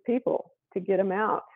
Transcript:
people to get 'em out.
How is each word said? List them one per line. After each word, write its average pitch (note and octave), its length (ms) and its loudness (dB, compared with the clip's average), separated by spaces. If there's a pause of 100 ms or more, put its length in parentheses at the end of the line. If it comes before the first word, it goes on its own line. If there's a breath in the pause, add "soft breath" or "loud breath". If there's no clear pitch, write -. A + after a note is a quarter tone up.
people A#3+ 460 -2 (220)
to G3 60 -4
get F#3 200 2
'em F#3+ 120 0
out. G#3 320 0 (120)